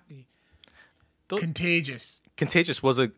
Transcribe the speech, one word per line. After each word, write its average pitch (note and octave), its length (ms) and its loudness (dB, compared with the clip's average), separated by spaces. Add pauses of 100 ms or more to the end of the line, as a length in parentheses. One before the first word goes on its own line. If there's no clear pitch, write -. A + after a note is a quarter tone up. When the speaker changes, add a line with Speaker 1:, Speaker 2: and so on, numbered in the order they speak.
(1300)
Speaker 1:
Tho- F#3+ 100 -4
Speaker 2:
Contagious. E3 840 -2 (160)
Speaker 1:
Contagious E3 460 0
was C3 180 2
a, A#2+ 180 2